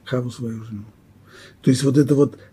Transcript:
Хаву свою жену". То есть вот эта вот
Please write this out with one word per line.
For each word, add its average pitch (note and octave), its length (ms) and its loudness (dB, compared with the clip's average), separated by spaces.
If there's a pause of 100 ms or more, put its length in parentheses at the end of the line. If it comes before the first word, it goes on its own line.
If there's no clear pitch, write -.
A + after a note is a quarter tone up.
Хаву B2 260 -6
свою A2+ 340 -12
жену". G#2+ 200 -14 (800)
То - 80 2
есть C3 140 2
вот C3+ 120 2
эта C#3+ 200 4
вот C#3 220 2 (140)